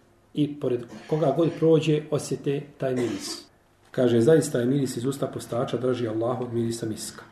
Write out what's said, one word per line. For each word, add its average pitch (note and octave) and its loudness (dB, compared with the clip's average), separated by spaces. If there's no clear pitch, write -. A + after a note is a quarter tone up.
I D3 0
pored A#2+ -2
koga D#3 2
god E3 4
prođe, D#3 4
osjete C#3+ -2
taj C3 -2
miris. A2 -4
Kaže, A#2 4
zaista C#3+ 4
je A#2+ 0
miris C3 0
iz A#2 -6
usta C3+ -2
postača B2 -4
draži A#2+ 0
Allahu A#2 -2
od A#2 -8
mirisa A2+ -2
miska. - -10